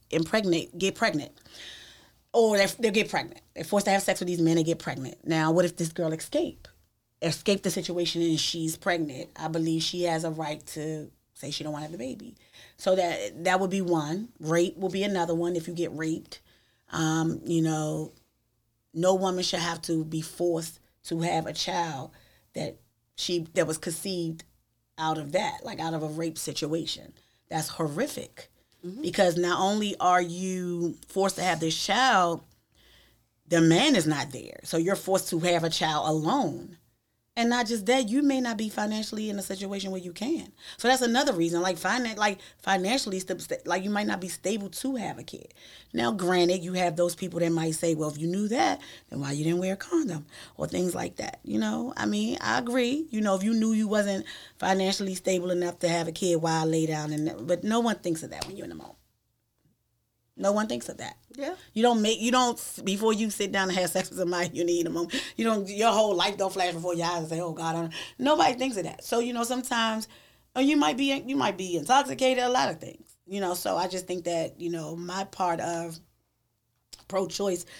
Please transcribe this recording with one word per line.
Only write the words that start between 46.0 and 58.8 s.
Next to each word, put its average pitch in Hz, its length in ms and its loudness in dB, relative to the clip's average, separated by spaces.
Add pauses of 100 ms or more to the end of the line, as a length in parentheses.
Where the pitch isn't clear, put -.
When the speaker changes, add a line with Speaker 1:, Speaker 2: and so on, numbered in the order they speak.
Speaker 1:
granted, 180 520 2
you 180 80 -6
have 180 240 0
those 175 180 2
people 175 260 -4
that 170 120 2
might 160 220 0
say, 165 200 2
"Well, 156 140 -2
if 147 80 -6
you 156 100 -4
knew 196 220 0
that, 220 320 2 (300)
then - 100 -6
why 139 120 -4
you 147 120 -2
didn't 170 140 2
wear 185 160 0
a - 20 -10
condom?" 190 480 -2 (320)
Or 156 100 -4
things 180 280 0
like 175 220 -6
that, - 280 -8
you 214 140 -2
know? 226 360 -2
I 214 120 -2
mean, 208 340 0
I 226 180 2
agree. 254 520 0
You 214 100 -2
know, 208 140 4
if 190 80 0
you 220 100 2
knew 220 200 2
you 220 140 2
wasn't 202 380 0 (320)
financially 190 580 0
stable 180 360 0
enough 175 300 0
to 170 100 2
have 165 180 2
a 165 40 -4
kid, 175 240 2
why 160 280 2
lay 160 220 2
down? 151 260 -2
And, 151 340 -4
but 175 180 0
no 220 160 2
one 226 160 2
thinks 160 260 -4
of - 80 -12
that - 160 -8
when 190 100 -14
you're - 80 -10
in - 60 -12
the 82 60 -12
moment. - 200 -16 (1400)